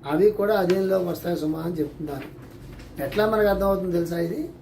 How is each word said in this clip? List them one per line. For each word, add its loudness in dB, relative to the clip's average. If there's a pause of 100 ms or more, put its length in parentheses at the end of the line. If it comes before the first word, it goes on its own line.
అవి 6
కూడా 2
అధీనంలోకి 2
వస్తాయి -2
సుమా -2
అని -4
చెప్తున్నారు. -8 (600)
ఎట్లా 2
మనకు 4
అర్థమవుతుంది 2
తెలుసా 0
ఇది? -4 (120)